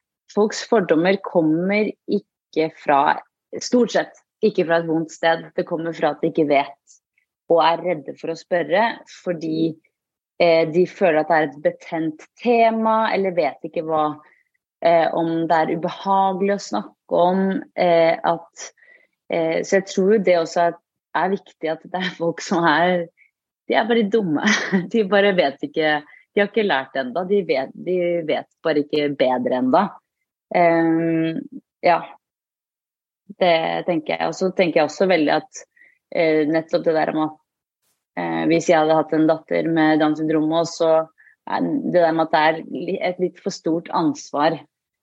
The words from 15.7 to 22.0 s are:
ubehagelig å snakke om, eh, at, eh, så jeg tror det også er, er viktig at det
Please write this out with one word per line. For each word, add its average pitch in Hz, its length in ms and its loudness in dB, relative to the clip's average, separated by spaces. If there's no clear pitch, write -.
ubehagelig 196 880 -2
å - 80 -12
snakke - 500 -6
om, 180 240 2
eh, 165 500 2
at, - 460 -4
eh, 165 340 -2
så 196 140 2
jeg 190 80 -2
tror 196 320 2
det 180 180 4
også 165 240 -2
er, 170 160 0
er 175 180 0
viktig 165 400 -8
at 160 160 -10
det 185 160 -6